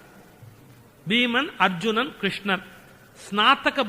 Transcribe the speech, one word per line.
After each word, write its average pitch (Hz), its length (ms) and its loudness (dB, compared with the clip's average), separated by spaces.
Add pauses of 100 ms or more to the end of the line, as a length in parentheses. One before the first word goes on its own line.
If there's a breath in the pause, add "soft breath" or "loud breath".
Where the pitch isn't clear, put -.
(1080)
பீமன், 240 500 0
அர்ஜுனன், 214 600 0
கிருஷ்ணன் 190 440 -2 (680)
ஸ்நாத்தக 262 580 2